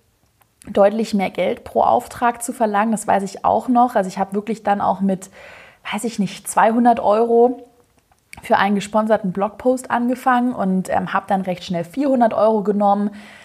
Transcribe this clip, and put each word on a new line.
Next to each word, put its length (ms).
deutlich 460
mehr 160
Geld 340
pro 200
Auftrag 600
zu 120
verlangen. 360
Das 160
weiß 160
ich 220
auch 240
noch. 280
Also 120
ich 100
hab 140
wirklich 300
dann 180
auch 220
mit, 260
weiß 120
ich 140
nicht, 300
zweihundert 520
Euro 600
für 160
einen 180
gesponserten 560
Blogpost 600
angefangen 640
und, 340
ähm, 240
hab 160
dann 140
recht 220
schnell 200
vierhundert 480
Euro 300
genommen 480